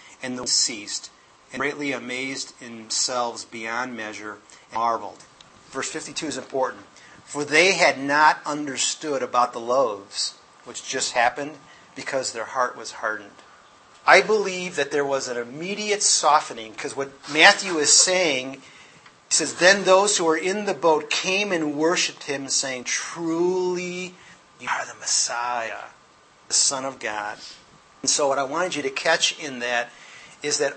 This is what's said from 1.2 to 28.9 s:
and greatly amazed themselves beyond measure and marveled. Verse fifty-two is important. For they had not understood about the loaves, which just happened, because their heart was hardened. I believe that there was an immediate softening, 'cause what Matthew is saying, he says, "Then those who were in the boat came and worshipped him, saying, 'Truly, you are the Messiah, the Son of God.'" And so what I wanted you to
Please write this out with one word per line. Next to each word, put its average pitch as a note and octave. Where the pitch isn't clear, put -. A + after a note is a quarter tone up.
and C3+
greatly D3
amazed B2+
themselves A#2
beyond A#2
measure G#2+
and A2
marveled. A2+
Verse C3+
fifty-two D3+
is C3
important. B2+
For D3
they E3
had E3
not D3
understood D3
about A#2+
the B2
loaves, A#2
which -
just C3
happened, C#3+
because B2+
their A2+
heart B2
was A#2
hardened. G#2
I E3+
believe F#3
that C#3+
there C#3+
was C3+
an A#2+
immediate G3
softening, C3
'cause C3
what C3+
Matthew F#3
is C#3+
saying, C#3
he -
says, D3
"Then F#3+
those F#3+
who F#3
were D#3+
in F#3+
the G3
boat D3+
came F#3+
and D3+
worshipped D#3+
him, C#3
saying, C3
'Truly, F3+
you -
are -
the -
Messiah, A#2+
the -
Son C3
of C3
God.'" G#2+
And C3
so D3
what C3+
I C#3
wanted E3
you D3
to C3+